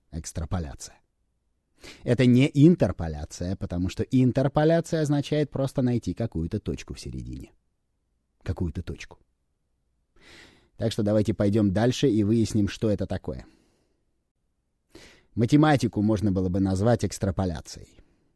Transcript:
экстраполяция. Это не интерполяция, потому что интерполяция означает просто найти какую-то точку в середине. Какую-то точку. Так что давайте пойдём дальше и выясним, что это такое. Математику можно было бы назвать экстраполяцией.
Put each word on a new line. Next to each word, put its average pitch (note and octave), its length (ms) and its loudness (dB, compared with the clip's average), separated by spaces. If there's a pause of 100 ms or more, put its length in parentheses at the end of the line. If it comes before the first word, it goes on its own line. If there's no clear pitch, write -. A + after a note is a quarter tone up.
(100)
экстраполяция. - 880 -8 (1040)
Это B2 240 2
не B2 260 6
интерполяция, F#2 1000 2
потому F#2 360 -4
что - 120 -6
интерполяция C#3+ 1000 2
означает D3 500 -2
просто C3+ 300 -2
найти A#2+ 320 -2
какую-то G#2 440 -4
точку - 360 -8
в C2 60 -16
середине. B1 520 -12 (920)
Какую-то F2+ 400 -6
точку. - 380 -14 (1600)
Так A2 160 -2
что A#2+ 100 -4
давайте G#2+ 320 2
пойдём G#2 400 2
дальше B2 340 2
и G#2+ 160 2
выясним, G#2+ 420 0
что - 220 -4
это G2+ 160 -2
такое. D#2+ 400 -10 (1900)
Математику C3+ 640 4
можно G#2 320 2
было F#2 160 0
бы F#2 100 -2
назвать G2 460 2
экстраполяцией. - 960 -6 (360)